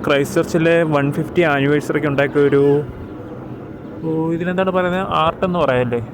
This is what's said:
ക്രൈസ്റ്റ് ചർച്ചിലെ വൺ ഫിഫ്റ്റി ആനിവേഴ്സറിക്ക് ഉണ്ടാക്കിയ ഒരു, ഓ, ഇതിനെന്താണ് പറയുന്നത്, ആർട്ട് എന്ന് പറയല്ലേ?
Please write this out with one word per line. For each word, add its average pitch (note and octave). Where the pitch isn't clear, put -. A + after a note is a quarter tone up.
ക്രൈസ്റ്റ് C#3+
ചർച്ചിലെ E3
വൺ C#3+
ഫിഫ്റ്റി F3
ആനിവേഴ്സറിക്ക് C#3+
ഉണ്ടാക്കിയ C#3
ഒരു, C#3
ഓ, D#3+
ഇതിനെന്താണ് F#3
പറയുന്നത്, F#3
ആർട്ട് D#3+
എന്ന് F3+
പറയല്ലേ? B2